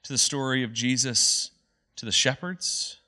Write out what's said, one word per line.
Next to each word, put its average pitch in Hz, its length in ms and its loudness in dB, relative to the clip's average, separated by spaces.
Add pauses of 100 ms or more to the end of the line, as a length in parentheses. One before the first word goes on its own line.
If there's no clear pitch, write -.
to - 100 -10
the 127 60 0
story 131 460 2
of 113 80 -6
Jesus 123 760 0 (460)
to - 100 -10
the 110 40 -6
shepherds - 960 -2